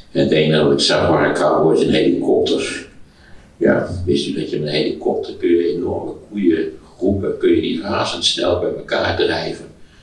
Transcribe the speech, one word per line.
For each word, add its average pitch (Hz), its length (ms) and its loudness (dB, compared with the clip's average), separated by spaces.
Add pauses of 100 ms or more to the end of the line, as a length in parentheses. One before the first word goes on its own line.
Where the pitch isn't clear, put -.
(120)
En 135 100 2
het - 80 2
enige - 340 4
wat - 80 4
ik - 80 2
zag - 280 2
waren 80 260 2
cowboys - 480 2
en - 100 2
helikopters. - 960 2 (680)
Ja, 101 320 0 (160)
wist - 220 0
u - 60 -6
dat - 180 -6
je - 80 -4
met 147 100 -4
een 147 60 -6
helikopter - 600 -4
kun - 140 -2
je 85 260 2
enorme - 380 -6 (180)
koeiengroepen, - 1080 -2
kun - 160 2
je - 60 2
die - 200 -4
razendsnel 87 800 -2
bij - 160 -2
elkaar - 400 -4
drijven. - 480 -2 (380)